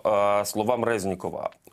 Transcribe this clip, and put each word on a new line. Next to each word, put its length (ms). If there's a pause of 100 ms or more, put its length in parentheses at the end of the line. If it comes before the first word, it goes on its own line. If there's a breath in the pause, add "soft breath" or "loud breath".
е, 400
словам 380
Резнікова. 680 (240)